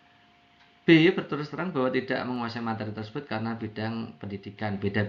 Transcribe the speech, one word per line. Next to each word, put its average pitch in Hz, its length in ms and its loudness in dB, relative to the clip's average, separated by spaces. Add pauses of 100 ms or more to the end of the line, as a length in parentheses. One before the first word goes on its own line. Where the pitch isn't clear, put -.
(840)
B, 165 240 10
berterus 151 400 -2
terang 170 240 -6
bahwa 127 160 2
tidak 127 400 0
menguasai 120 320 -4
materi 110 320 -4
tersebut 113 320 -8
karena 113 320 -4
bidang 113 640 -6
pendidikan, 101 560 -6
beda 101 320 0